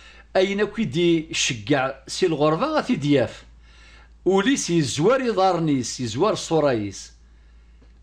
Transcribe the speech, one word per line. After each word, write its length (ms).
أين 280
كيدي 680
شقع 640
سي 200
الغربة 400
غاتي 300
دياف. 480
وليس 460
يزوار 500
يضارنيس، 800
يزوار 340
صورايس. 760